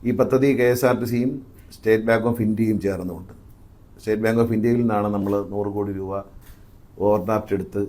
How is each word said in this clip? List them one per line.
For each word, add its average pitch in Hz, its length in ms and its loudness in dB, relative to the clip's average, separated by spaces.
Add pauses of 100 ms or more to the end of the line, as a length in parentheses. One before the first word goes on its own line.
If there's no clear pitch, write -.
ഈ - 20 0 (100)
പദ്ധതി 131 280 4 (120)
കെ 123 140 4
എസ് 127 160 0
ആർ 123 100 2
ടി 120 100 -4
സിയും 123 220 -2 (440)
State 110 320 2
Bank 113 220 2
of 117 140 -2
India-യും 110 400 0
ചേർന്നുകൊണ്ട്, 90 480 -6 (720)
State 107 220 -2
Bank 113 180 2
of 117 140 0
India-യിൽ 120 260 2
നിന്നാണ് 104 340 0
നമ്മൾ 101 160 -2 (200)
നൂറ് 101 240 -4
കോടി 101 220 -4
രൂപ 95 140 -8 (920)
ഓവർഡ്രാഫ്റ്റ് 104 520 0
എടുത്ത് 95 320 -4